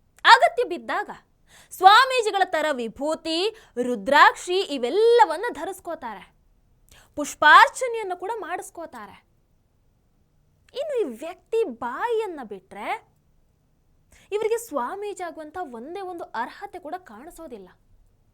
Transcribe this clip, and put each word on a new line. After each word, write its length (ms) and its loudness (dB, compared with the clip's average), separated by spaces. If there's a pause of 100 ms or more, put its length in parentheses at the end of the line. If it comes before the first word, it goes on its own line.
(240)
ಅಗತ್ಯ 400 6
ಬಿದ್ದಾಗ 460 -6 (640)
ಸ್ವಾಮೀಜಿಗಳ 760 6
ತರ 260 -2
ವಿಭೂತಿ, 800 -4 (340)
ರುದ್ರಾಕ್ಷಿ 760 2
ಇವೆಲ್ಲವನ್ನ 920 2
ಧರಿಸ್ಕೋತಾರೆ. 840 -12 (800)
ಪುಷ್ಪಾರ್ಚನೆಯನ್ನು 1040 4
ಕೂಡ 220 -8
ಮಾಡಿಸ್ಕೋತಾರೆ. 840 -14 (1500)
ಇನ್ನು 280 -4
ಈ 160 -4
ವ್ಯಕ್ತಿ 460 -6
ಬಾಯಿಯನ್ನ 800 -6
ಬಿಟ್ರೆ 640 -12 (1200)
ಇವರಿಗೆ 260 -2
ಸ್ವಾಮೀಜಿ 640 -8
ಆಗುವಂತ 380 -14
ಒಂದೇ 400 -12
ಒಂದು 220 -12
ಅರ್ಹತೆ 560 -12
ಕೂಡ 180 -12
ಕಾಣಿಸೋದಿಲ್ಲ. 720 -18 (640)